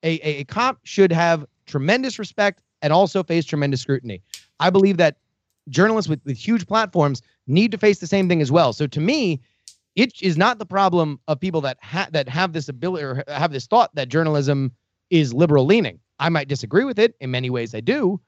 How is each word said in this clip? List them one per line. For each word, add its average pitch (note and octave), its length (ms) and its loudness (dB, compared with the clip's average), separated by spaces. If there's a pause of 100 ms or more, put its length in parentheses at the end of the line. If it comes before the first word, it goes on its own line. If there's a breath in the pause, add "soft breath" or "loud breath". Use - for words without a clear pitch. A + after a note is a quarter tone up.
A, E3 140 -2
a, D3+ 240 -6
a C#3+ 40 -8
cop B3 380 -2
should F#3+ 280 4
have E3 360 2 (180)
tremendous G#3+ 540 -2
respect G3+ 440 -2 (200)
and D3+ 100 0
also F#3 300 2
face E3 240 0
tremendous C#3+ 340 -2
scrutiny. A#2+ 400 -6 (400 loud breath)
I E3 80 2
believe G3 300 4
that D#3+ 180 4 (540)
journalists F#3+ 380 2
with, D#3 180 -4
with C3+ 100 -6
huge G3+ 300 -2
platforms F3 560 0 (240)
need F#3+ 260 2
to A3 60 -8
face G#3 200 2
the - 80 -12
same F#3+ 220 0
thing E3+ 140 2
as B2+ 100 0
well. D3 220 4
So D3+ 120 -4
to C#3+ 140 -6
me, F#3+ 400 0 (540 soft breath)
it A#3+ 260 0
is F3+ 160 0
not G#3+ 220 2
the G#3 80 -10
problem F3 600 0
of D3 140 -4
people E3+ 220 -4
that C3 180 -6
ha-, F3 320 -6
that C#3+ 160 -2
have E3 240 -2
this D#3 160 -8
ability D3+ 360 -8
or C3+ 240 -8
have D3 240 -2
this C3 140 -8
thought - 280 2
that C3 160 -6
journalism C#3+ 640 0 (360)
is D3+ 240 2
liberal C3+ 320 4
leaning. D#3 340 0 (200)
I D#3+ 100 -2
might D3+ 200 -2
disagree C#3 360 -2
with B3+ 140 -6
it. A3 220 2
In C3 100 -8
many B2+ 180 -4
ways A#2 260 -4
I A2 60 -8
do G3+ 480 -2